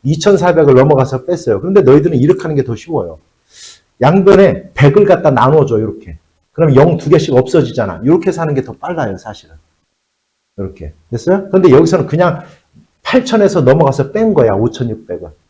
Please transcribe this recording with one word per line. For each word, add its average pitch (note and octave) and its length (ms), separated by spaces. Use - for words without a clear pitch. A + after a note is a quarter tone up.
이천사백을 D#3+ 720
넘어가서 C3 500
뺐어요. B2+ 340
그런데 G3 220
너희들은 C#3+ 360
이렇게 D#3 260
하는 D#3 120
게 C3+ 80
더 A#2 120
쉬워요. F#2+ 440
양변에 F#3 720
백을 E3+ 320
갖다 E3+ 260
나눠줘, B2+ 480
이렇게. F#2+ 400
그럼 D3+ 240
영 D#3+ 220
두 - 120
개씩 D3+ 240
없어지잖아. A#2 720
이렇게 E3+ 260
사는 D#3+ 220
게 C3 80
더 A#2+ 120
빨라요, B2+ 440
사실은. G2+ 380
이렇게. E2+ 360
됐어요? F3+ 400
근데 F3+ 220
여기서는 E3 340
그냥 E3 380
팔천에서 A3 600
넘어가서 C3+ 500
뺀 A3 240
거야, A#2 160
오천육백 G#2+ 720
원. E2 100